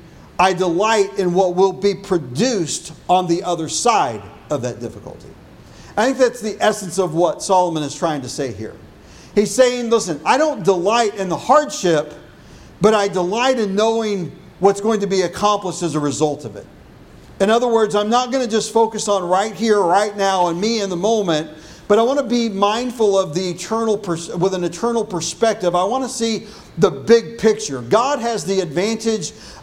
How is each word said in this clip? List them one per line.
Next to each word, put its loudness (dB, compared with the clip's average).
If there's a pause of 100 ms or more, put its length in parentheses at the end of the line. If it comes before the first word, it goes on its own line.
(380)
I 4
delight 0
in 0
what 2
will 2
be -2
produced -2 (180)
on 4
the 0
other -4
side 0 (260)
of -2
that -8
difficulty. -14 (680)
I 2
think 0
that's 2
the -6
essence 0
of 0
what 0
Solomon 2
is -6
trying -4
to -10
say -6
here. -12 (600)
He's 4
saying, 2
"Listen, 0
I 4
don't 0
delight 2
in -4
the -2
hardship, 2 (680)
but 4
I 2
delight 0
in -2
knowing -2 (280)
what's 2
going 0
to -2
be 0
accomplished -2
as -2
a -2
result -2
of -14
it." -16 (720)
In 4
other 2
words, 2
I'm 0
not 2
gonna 0
just -2
focus 0
on 0
right 0
here, 2
right 2
now, 2
and -2
me 0
in -4
the -4
moment, 0 (380)
but 6
I 6
wanna 2
be 0
mindful 0
of 0
the -2
eternal -2
pers-, -6
with -2
an -4
eternal -2
perspective. -2
I 2
wanna -2
see -4 (320)
the 6
big 2
picture. 0
God 0
has -4
the 0
advantage -2 (300)